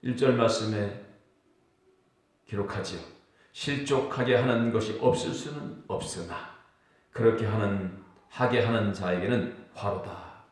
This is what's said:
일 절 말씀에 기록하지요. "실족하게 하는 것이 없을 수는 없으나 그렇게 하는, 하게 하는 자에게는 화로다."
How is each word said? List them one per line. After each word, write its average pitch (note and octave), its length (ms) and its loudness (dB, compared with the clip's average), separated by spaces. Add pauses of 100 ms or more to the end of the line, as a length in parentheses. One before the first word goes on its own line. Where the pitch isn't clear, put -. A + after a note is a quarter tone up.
일 B2 140 -2
절 B2+ 200 4
말씀에 G#2+ 640 0 (1400)
기록하지요. G2 560 -6 (520)
"실족하게 C3+ 800 0
하는 A#2 360 4
것이 G#2+ 300 0
없을 - 320 2
수는 - 560 -8
없으나 - 640 -8 (580)
그렇게 A2+ 360 2
하는, G2+ 580 0 (240)
하게 A#2+ 340 2
하는 A2 300 2
자에게는 F#2 800 0
화로다." - 800 -8